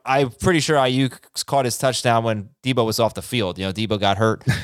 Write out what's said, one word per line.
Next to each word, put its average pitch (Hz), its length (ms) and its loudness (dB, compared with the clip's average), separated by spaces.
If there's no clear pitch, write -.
I'm 135 240 2
pretty 170 300 0
sure 151 180 2
Ayuk 131 420 0
caught 139 180 0
his 117 140 -4
touchdown 120 440 0
when 107 260 -4
Deebo 123 240 0
was 110 140 -2
off 113 160 2
the 95 80 -8
field. 98 340 -4
You 95 80 -4
know, 95 80 -4
Deebo 107 260 -2
got 98 200 0
hurt 110 240 2